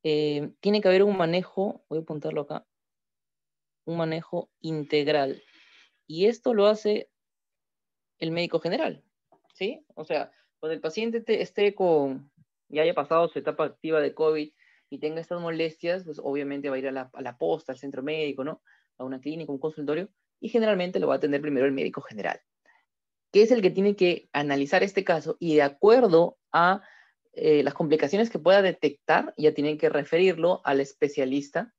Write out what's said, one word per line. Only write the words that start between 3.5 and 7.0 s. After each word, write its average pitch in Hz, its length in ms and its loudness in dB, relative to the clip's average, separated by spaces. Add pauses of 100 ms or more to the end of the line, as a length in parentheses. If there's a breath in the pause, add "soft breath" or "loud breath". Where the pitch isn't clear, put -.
un 170 120 -6
manejo 165 520 -6 (100)
integral. 151 840 -2 (640 soft breath)
Y 165 180 -2
esto 233 300 0
lo 202 100 4
hace 214 440 0 (1080)